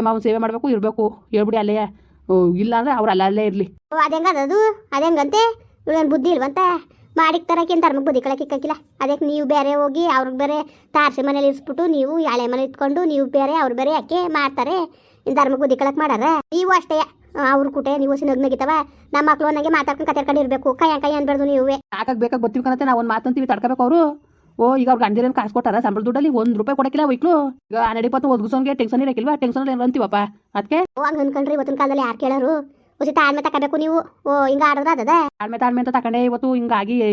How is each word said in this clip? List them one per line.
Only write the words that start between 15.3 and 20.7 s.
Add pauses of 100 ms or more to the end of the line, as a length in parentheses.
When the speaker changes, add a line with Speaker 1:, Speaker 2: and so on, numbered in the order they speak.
Speaker 2:
ಧರ್ಮಕ್ಕೆ
ಬುದ್ಧಿ
ಕಳಕ್
ಮಾಡಾರ? (300)
ನೀವು
ಅಷ್ಟೇ, (400)
ಆ, (100)
ಅವ್ರ
ಕೂಟೆ (100)
ನೀವು
ಹೊಸ
ನಗ್
ನಗಿತವ. (420)
ನಮ್ಮ
ಮಕ್ಳು
ಅನ್ನಂಗೆ
ಮಾತಾಡ್ಕೊಂಡು
ಕತೆ
ಹೇಳ್ಕೊಂಡು
ಇರ್ಬೇಕು. (120)